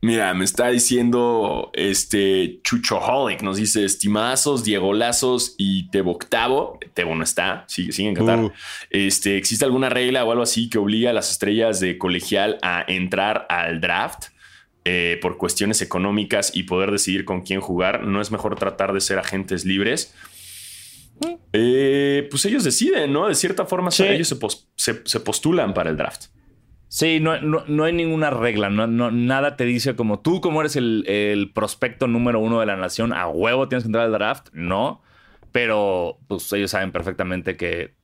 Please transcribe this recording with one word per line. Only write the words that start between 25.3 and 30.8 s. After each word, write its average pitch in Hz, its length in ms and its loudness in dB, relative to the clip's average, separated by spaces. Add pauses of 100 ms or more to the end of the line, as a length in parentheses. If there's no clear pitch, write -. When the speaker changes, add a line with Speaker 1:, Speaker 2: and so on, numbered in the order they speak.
Speaker 1:
para 85 160 0
el 78 60 -2
draft. - 280 -6 (720)
Speaker 2:
Sí, 160 260 2
no, 160 200 0
no, 151 280 0
no 151 160 2
hay 165 100 0
ninguna 160 340 0
regla, 113 400 0
no, 104 180 2
no, 117 240 2
nada 135 460 0
te 127 80 -2
dice 123 320 0
como, 107 240 0
"Tú, 180 220 0
como 156 180 0
eres 151 160 -2
el, 113 320 0